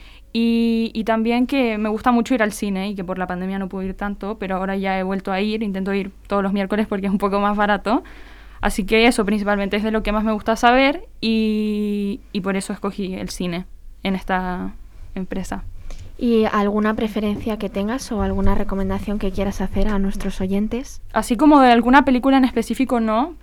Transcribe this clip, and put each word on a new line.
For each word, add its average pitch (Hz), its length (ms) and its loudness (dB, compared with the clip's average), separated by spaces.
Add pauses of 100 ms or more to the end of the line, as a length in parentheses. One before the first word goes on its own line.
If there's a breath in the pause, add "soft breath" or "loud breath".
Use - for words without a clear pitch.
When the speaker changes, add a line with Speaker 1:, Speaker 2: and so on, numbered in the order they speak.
(340 loud breath)
Speaker 1:
Y, 233 640 2
y 220 80 -2
también 226 420 2
que 240 320 0
me 214 120 -2
gusta 214 220 0
mucho 233 220 2
ir 247 80 2
al 214 100 2
cine 196 380 -4
y 202 60 -8
que 190 80 -8
por 185 160 -6
la 180 80 -4
pandemia 185 320 -4
no 190 100 -6
pude 190 160 -6
ir 190 100 -6
tanto, 202 440 -6
pero 185 160 -4
ahora 190 200 -4
ya 190 220 -2
he 190 60 -2
vuelto 190 280 -4
a 190 80 -2
ir, 214 220 -2
intento 196 320 -4
ir 196 180 -4 (140)
todos 202 160 0
los 190 100 0
miércoles 208 360 0
porque 202 180 -4
es 196 60 -2
un 196 80 0
poco 202 220 2
más 202 160 2
barato. 208 460 2 (580 loud breath)
Así 208 240 0
que 220 220 6
eso 233 180 4
principalmente 202 520 0
es 208 60 -2
de 220 80 0
lo 220 120 0
que 208 80 -2
más 214 120 0
me 220 80 0
gusta 214 240 -2
saber 269 520 4 (140)
y, 214 1000 -2 (100)
y 208 100 -4
por 190 140 -2
eso 196 180 -4
escogí 196 400 -6
el 185 160 -8
cine 175 360 -6 (380)
en 190 120 -2
esta 185 580 -4 (420)
empresa. 185 480 -8 (560 loud breath)
Speaker 2:
¿Y 226 260 4
alguna 214 500 0
preferencia 214 600 -2
que 202 120 -4
tengas 214 420 -4
o 202 120 -2
alguna 196 320 4
recomendación 196 640 0
que 190 120 -2
quieras 196 300 -2
hacer 196 260 2
a 202 120 0
nuestros 196 420 -2
oyentes? 208 600 -4 (120)
Speaker 1:
Así 220 240 0
como 294 240 8
de 247 100 8
alguna 240 340 6
película 269 320 4
en 254 80 6
específico 240 540 0
no, 226 440 0